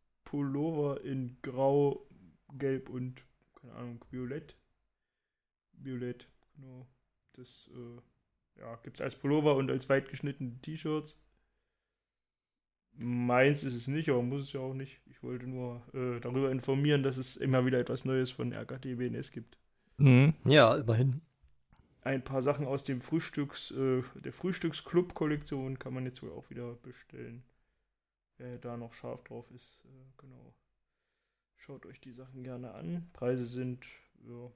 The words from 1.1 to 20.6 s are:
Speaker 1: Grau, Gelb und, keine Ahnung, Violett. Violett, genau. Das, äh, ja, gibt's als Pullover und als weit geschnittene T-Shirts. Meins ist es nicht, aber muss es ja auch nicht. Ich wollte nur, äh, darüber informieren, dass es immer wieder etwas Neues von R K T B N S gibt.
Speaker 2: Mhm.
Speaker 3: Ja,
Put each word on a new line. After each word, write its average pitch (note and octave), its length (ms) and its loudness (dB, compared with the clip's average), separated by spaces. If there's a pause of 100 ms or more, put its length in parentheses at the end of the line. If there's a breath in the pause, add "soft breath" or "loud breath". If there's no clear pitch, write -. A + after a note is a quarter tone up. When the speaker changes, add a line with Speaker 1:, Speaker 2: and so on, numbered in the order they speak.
Speaker 1:
Grau, C#3 640 2 (520)
Gelb C3+ 320 -2
und, B2+ 340 -8 (380)
keine A#2 100 -20
Ahnung, A#2+ 380 -12
Violett. C3 460 -10 (1160)
Violett, B2 560 -8 (260)
genau. C3 320 -20 (460)
Das, - 420 -20
äh, - 840 -20
ja, A#2 220 -12
gibt's - 180 -12
als C3+ 140 -4
Pullover D3 420 4
und C3 140 0
als C3 180 -2
weit C#3 220 4
geschnittene C3 500 -8
T-Shirts. D#3 560 -6 (1800)
Meins B2 640 4
ist C3 120 -4
es A#2 120 -8
nicht, D3+ 220 -2
aber B2 140 4
muss C3+ 200 -2
es C3+ 100 -12
ja C#3 60 -6
auch C3 160 -6
nicht. C3+ 320 -12
Ich - 160 -20
wollte B2 240 -8
nur, B2 360 -8 (120)
äh, B2+ 240 -2
darüber B2+ 320 0
informieren, C3+ 540 2
dass C3 120 0
es C3 200 -6
immer C3 280 4
wieder B2+ 140 4
etwas B2 260 -2
Neues C3 280 0
von A#2+ 180 -4
R A2+ 140 -8
K C3 140 -10
T B2+ 180 -8
B B2 100 -2
N A2+ 80 -2
S - 160 -8
gibt. - 260 -14 (420)
Speaker 2:
Mhm. C3+ 360 10 (100)
Speaker 3:
Ja, C3 300 10